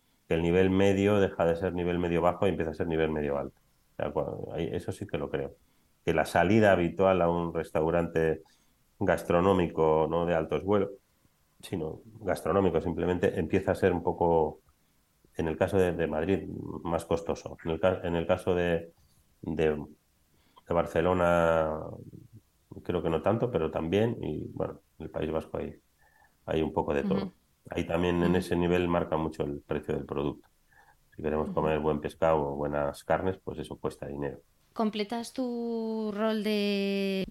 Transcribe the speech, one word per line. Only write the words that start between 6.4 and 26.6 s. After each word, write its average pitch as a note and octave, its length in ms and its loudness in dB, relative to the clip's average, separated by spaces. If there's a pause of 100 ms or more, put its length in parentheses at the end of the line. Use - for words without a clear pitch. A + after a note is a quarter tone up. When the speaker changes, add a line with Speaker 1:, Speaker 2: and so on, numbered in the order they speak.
Speaker 1:
habitual F2+ 500 4
a E2+ 80 4
un E2+ 240 0
restaurante E2 880 0 (580)
gastronómico, E2+ 1080 4
no E2+ 160 0
de E2+ 100 2
altos D#2 280 -2
vuelos, G2+ 280 0 (720)
sino D#2+ 400 -8 (200)
gastronómico E2+ 600 2
simplemente, F2 580 0
empieza F#2 340 0
a - 20 -8
ser F#2 180 2
un F2 100 -2
poco, E2 580 2 (760)
en E2+ 120 0
el D#2 100 -4
caso G2 200 2
de, F2+ 160 4
de D#2+ 140 -2
Madrid, D#2+ 360 0 (400)
más E2+ 220 -2
costoso. - 600 -4
En E2+ 60 -2
el D#2+ 80 -2
ca-, F#2 240 2
en E2+ 120 -2
el E2 120 0
caso F2+ 280 0
de, F2 380 0 (480)
de, D#2+ 260 0 (1000)
de - 60 -2
Barcelona, E2+ 1080 2 (1040)
creo F2 200 -2
que E2+ 60 0
no D#2+ 120 2
tanto, A#2 300 0
pero D#2+ 200 0
también, F#2 520 0
y D#2 300 -6
bueno, - 280 -6 (180)
en D#2+ 60 -12
el D#2+ 60 -12
País D#2+ 200 -4
Vasco D#2 260 -6
hay, D#2 180 -8 (720)
hay D#2+ 160 0